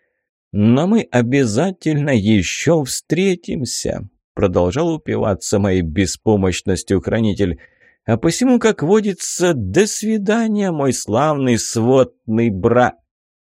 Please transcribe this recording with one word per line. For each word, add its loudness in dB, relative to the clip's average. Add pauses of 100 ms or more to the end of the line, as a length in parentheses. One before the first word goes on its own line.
(540)
"Но 4
мы 2
обязательно 0
еще 2
встретимся", -4 (260)
продолжал 0
упиваться -4
моей 0
беспомощностью -2
хранитель. -2 (460)
"А 0
посему, 0
как 0
водится, 0
до 0
свидания, -2
мой 0
славный 0
сводный 0
бра-". 2 (600)